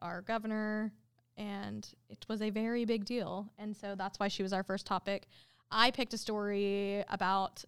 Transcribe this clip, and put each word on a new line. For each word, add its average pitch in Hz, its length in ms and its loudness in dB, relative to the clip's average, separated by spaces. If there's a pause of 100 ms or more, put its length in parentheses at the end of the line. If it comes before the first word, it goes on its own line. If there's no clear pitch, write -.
our 175 200 -6
governor, 214 720 0 (460)
and 104 500 -6 (220)
it - 180 -16
was 214 140 -2
a 214 80 0
very 226 360 2
big 220 200 2
deal, 202 520 -4
and 214 180 -6
so 202 200 -6
that's 190 240 -4
why 202 80 4
she 196 160 0
was 190 100 0
our 190 100 2
first 196 220 -2
topic. 196 420 0 (420)
I 233 220 8
picked 254 220 -2
a 226 40 -4
story 202 920 0
about 190 580 0